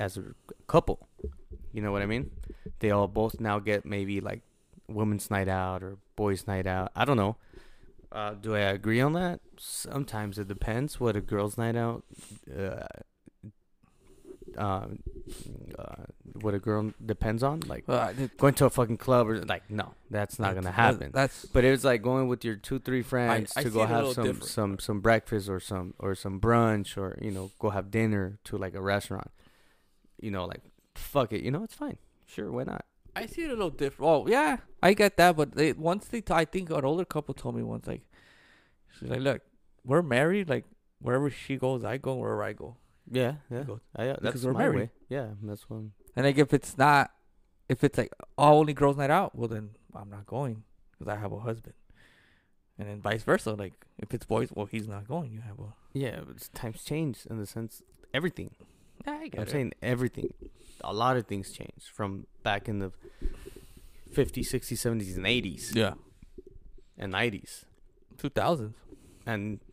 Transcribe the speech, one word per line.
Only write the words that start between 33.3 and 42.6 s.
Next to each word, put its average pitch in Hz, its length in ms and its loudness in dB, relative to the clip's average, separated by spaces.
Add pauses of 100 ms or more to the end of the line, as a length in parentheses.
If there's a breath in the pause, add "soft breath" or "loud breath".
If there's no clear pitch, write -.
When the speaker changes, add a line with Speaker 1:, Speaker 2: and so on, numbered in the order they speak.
Speaker 2:
it 320 80 -4
a 247 40 -4
little 202 160 0
different. 139 380 -2
Well, 143 200 6
yeah, 269 300 4 (240)
I 180 100 8
get 208 240 4
that, 175 200 8
but 147 160 2
they, 147 200 4
once 170 340 -2
they, 233 140 -6
t-, 185 140 -2
I 165 100 4
think 180 260 -4
an 147 140 0
older 165 200 0
couple 147 300 -4
told 120 220 -6
me 117 60 -4
once, 113 240 -8
like, 117 160 -8 (960 soft breath)
she's - 100 -10
like, 127 120 -2
"Look, 131 220 0 (420)
we're 143 180 4
married. 165 460 2
Like, 123 160 0 (360)
wherever 135 300 2
she - 260 -6
goes, 127 280 0
I 110 120 -2
go. 135 200 -4
Wherever 110 260 -2
I 104 120 -6
go, - 220 -14 (320)